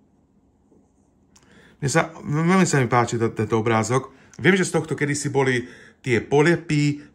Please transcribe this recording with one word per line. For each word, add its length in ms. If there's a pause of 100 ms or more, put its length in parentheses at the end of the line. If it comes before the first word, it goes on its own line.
(1800)
mne 80
sa, 320
veľmi 400
sa 160
mi 80
páči 320
t-, 160
tento 240
obrázok. 560 (240)
Viem, 160
že 80
z 160
tohto 160
kedysi 400
boli 320 (320)
tie 240
polepy, 800 (120)